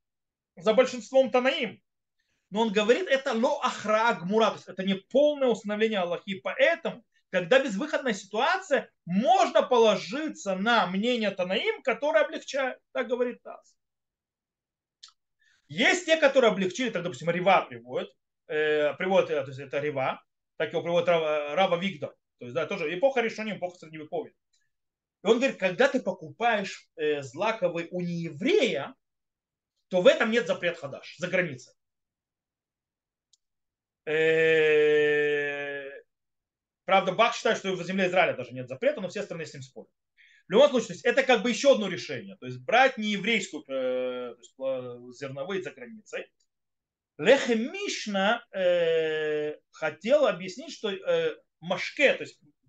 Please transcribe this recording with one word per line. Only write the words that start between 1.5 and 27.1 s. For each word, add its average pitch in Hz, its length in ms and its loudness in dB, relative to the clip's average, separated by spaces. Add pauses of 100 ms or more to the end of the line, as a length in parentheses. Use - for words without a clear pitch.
Но 208 100 0
он 226 100 2
говорит, 240 360 4
это 269 260 0
ло 262 280 2
ахра 226 520 0
гмура, 196 340 2
то 190 80 -2
есть - 140 -18
это - 140 -8
не 196 120 0
полное 277 540 2
установление 208 500 0
Аллахи. 175 400 -4
Поэтому, 269 640 0 (260)
когда 185 300 4
безвыходная 269 540 -2
ситуация, 285 760 -2 (160)
можно 277 560 4
положиться 220 920 0
на 202 320 2
мнение 214 420 -2
Танаим, 220 540 -4
которое 285 400 0
облегчает, 269 560 -6 (120)
так 254 160 -4
говорит 240 360 -4
Таз. - 320 -20 (1900)
Есть 302 400 0
те, 320 100 4
которые 269 340 6
облегчили, 190 380 -2
так, 180 140 -6
допустим, 165 260 -6
Рива 180 400 4
приводит, 123 400 -10 (380)
э, 151 480 0
приводит, 185 340 2
э, 147 140 -2
то 131 60 -10
есть 135 100 -14
это 143 200 -6
Рива, 139 440 -4 (340)
так 160 140 -4
его 160 100 -2
приводит 170 260 0
Рава, 151 460 0
Рава 175 220 2
Вигдор. 170 400 -8 (240)
То 127 60 -16
есть, 123 100 -12
да, 156 100 -2
тоже 165 320 -6
эпоха 262 240 2
Ришоним, 214 360 -6
эпоха 180 200 -8
Средневековья. 156 560 -10 (880)
И 180 40 -2
он 240 100 4
говорит, 262 220 -2
когда 185 280 0
ты 262 140 -2
покупаешь, 202 920 -6
э, 151 260 -2